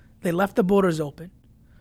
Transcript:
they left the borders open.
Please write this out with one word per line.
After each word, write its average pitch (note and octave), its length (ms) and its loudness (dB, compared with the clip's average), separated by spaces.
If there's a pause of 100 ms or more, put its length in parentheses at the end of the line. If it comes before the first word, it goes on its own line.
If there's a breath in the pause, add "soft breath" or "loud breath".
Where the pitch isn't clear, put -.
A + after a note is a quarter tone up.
(240 soft breath)
they F3+ 80 -2
left F#3+ 240 -2
the A3+ 80 2
borders F#3 360 2
open. D#3+ 320 -10 (500 soft breath)